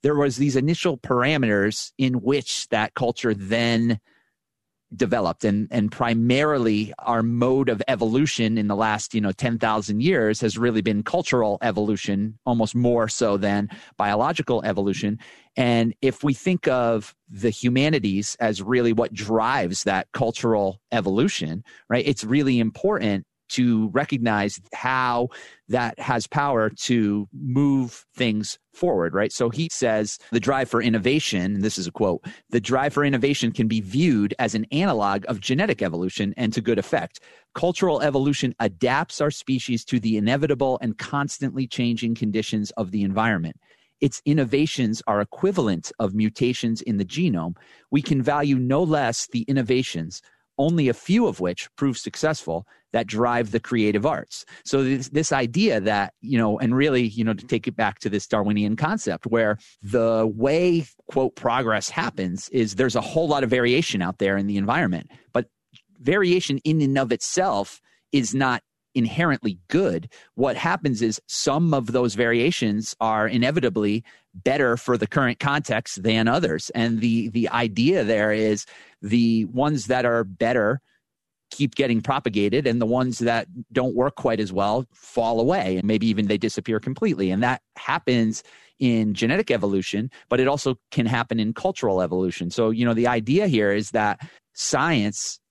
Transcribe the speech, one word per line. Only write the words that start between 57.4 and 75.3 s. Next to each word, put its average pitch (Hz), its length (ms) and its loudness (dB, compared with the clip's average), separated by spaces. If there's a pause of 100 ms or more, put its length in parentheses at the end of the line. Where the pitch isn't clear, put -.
take 120 220 -2
it - 80 -8
back 107 240 0
to 107 100 -4
this 101 160 -2
Darwinian 104 480 0
concept 147 520 -4
where 110 320 2 (220)
the 113 540 2
way, 160 520 2 (220)
quote, 131 280 -2
"progress" 117 520 0
happens 95 600 -4
is 113 260 0
there's 123 220 0
a 120 40 2
whole 160 280 -2
lot 143 160 2
of 113 60 -2
variation 123 520 2
out 90 160 -4
there 98 180 2
in 101 120 -2
the 101 80 -2
environment, 101 520 0 (240)
but 120 140 0 (540)
variation 175 640 2
in 156 160 2
and 139 180 2
of 127 140 0
itself 117 680 -2 (300)
is 127 240 0
not 131 280 0 (300)
inherently 117 760 0
good. 135 420 0 (240)
What 120 220 0
happens 156 440 -2
is 113 280 -2
some 156 440 0
of 120 200 -2
those 120 240 0
variations 117 840 0
are 110 300 0
inevitably 117 720 0 (320)
better 123 420 2
for 120 220 0
the 104 80 -2
current 123 320 0